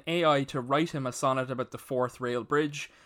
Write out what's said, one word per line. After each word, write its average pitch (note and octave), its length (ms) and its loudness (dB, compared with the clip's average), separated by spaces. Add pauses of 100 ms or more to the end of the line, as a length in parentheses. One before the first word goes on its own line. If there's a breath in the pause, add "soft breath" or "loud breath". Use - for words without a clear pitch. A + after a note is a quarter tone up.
A E3+ 160 0
I C#3+ 220 4
to C3+ 160 -4
write C#3+ 300 0
him C3+ 140 -4
a B2 60 -4
sonnet C3 400 0
about B2 200 -4
the C3 60 -10
Forth B2 440 -2
rail B2 240 -2
bridge, D3 440 0 (160 soft breath)